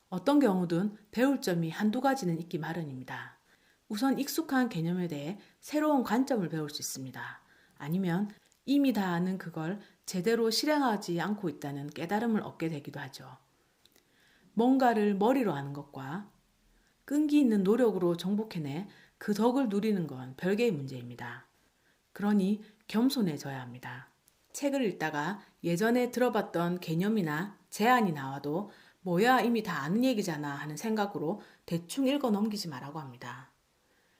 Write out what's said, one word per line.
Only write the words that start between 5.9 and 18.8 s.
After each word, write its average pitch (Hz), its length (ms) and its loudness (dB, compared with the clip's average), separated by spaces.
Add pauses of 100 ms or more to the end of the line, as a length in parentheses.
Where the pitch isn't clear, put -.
관점을 220 480 0
배울 156 180 -4
수 - 140 -10
있습니다. - 600 -10 (360)
아니면 180 520 -2 (360)
이미 277 260 4
다 202 160 0
아는 180 300 0
그걸 165 420 -6 (260)
제대로 226 440 0
실행하지 226 680 0
않고 196 280 -2
있다는 143 400 -6
깨달음을 208 540 -2
얻게 160 260 -6
되기도 143 320 -8
하죠. 131 360 -16 (1160)
뭔가를 233 600 4
머리로 214 380 2
아는 139 200 -6
것과 143 580 -10 (720)
끈기 294 360 4
있는 220 220 6
노력으로 185 540 4
정복해내 185 720 -4 (300)